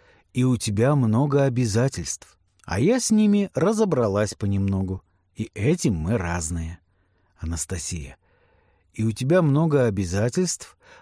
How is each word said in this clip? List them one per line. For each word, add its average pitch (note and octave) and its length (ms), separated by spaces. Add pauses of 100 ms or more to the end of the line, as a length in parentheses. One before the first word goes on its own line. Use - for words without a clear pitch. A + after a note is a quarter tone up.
(340)
"И B2 100
у B2+ 140
тебя A#2 360
много C#3 500
обязательств. A#2+ 960 (260)
А - 160
я A#3 200
с - 100
ними G#3 440
разобралась C3+ 800
понемногу. G2 680 (320)
И A2 200
этим A#2+ 400
мы E2+ 240
разные". E2+ 600 (600)
Анастасия. E2 800 (720)
"И A2 120
у A2+ 80
тебя D3+ 280
много D3 460
обязательств, G#2 880 (260)